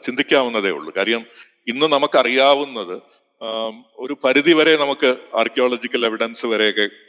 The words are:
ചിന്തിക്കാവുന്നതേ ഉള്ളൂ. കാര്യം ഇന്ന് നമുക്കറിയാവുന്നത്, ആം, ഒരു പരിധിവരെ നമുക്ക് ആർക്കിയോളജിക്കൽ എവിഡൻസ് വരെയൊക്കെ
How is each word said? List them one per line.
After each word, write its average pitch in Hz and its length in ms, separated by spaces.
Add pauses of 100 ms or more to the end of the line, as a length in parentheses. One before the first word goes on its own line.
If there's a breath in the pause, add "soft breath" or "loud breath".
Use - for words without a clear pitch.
ചിന്തിക്കാവുന്നതേ 123 680
ഉള്ളൂ. 80 280
കാര്യം 113 280 (420 loud breath)
ഇന്ന് 131 180
നമുക്കറിയാവുന്നത്, 135 1160 (420 soft breath)
ആം, 110 420 (120)
ഒരു 131 260
പരിധിവരെ 156 540
നമുക്ക് 139 380 (200)
ആർക്കിയോളജിക്കൽ 120 720
എവിഡൻസ് 113 400
വരെയൊക്കെ 107 440 (200)